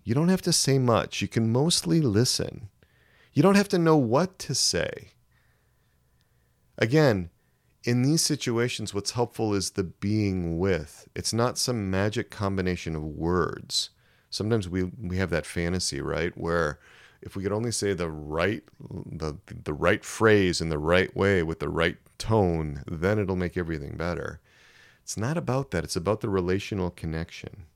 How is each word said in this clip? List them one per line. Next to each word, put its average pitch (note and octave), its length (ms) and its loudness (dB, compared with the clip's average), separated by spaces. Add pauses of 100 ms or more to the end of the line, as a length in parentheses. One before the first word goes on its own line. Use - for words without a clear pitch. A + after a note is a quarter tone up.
You G#2+ 100 -2
don't D#3+ 160 2
have F#3 140 2
to E3+ 100 0
say C3+ 240 2
much. A#2+ 460 2
You F#2+ 40 0
can A2+ 240 0
mostly E3 500 2
listen. - 680 0 (640)
You C#3 80 4
don't G3 140 6
have G3+ 140 4
to F3+ 100 2
know D#3+ 180 6
what C#3 420 2
to - 140 -6
say. - 560 -2 (1700)
Again, A#2 540 4 (520)
in B2 200 2
these D#3 180 4
situations, A#2+ 720 -2
what's G2+ 180 -4
helpful A2+ 440 0
is F#2+ 160 -2
the G2 120 -2
being F#2 760 0
with. F2 560 -2
It's - 180 -4
not A#2+ 240 0
some A2 320 -2
magic G2+ 400 0
combination F#2 680 -2
of D2+ 60 -4
words. D#2+ 880 -2 (400)
Sometimes G#2 400 -2
we, F#2 140 0
we F2+ 340 -6
have F#2 140 0
that D#2+ 160 0
fantasy, E2+ 520 -2
right, D2+ 380 -4
where E2+ 420 -2 (440)
if - 120 -14
we G2 60 -6
could F#2+ 100 -2
only A2+ 200 -2
say G2+ 220 0
the E2+ 160 -4
right, D#2 540 -2 (160)
the, D#2 600 -8 (240)
the D#2 100 -4
right E2 320 2
phrase G2+ 560 4
in E2 80 -2
the D2+ 80 0
right E2+ 400 2
way F#2+ 240 4
with D#2+ 180 -2
the D2 100 -4
right E2 280 0 (220)
tone, E2 680 0
then F2+ 320 0
it'll F#2+ 180 0
make F2+ 220 -2
everything D#2+ 400 -4
better. D#2+ 420 -6 (600)
It's - 160 -12
not C3+ 200 -2
about C3 340 -4
that. E2 120 -2
It's - 120 -8
about G2 260 0
the A2+ 80 -4
relational F#2 640 0
connection. - 720 -10 (100)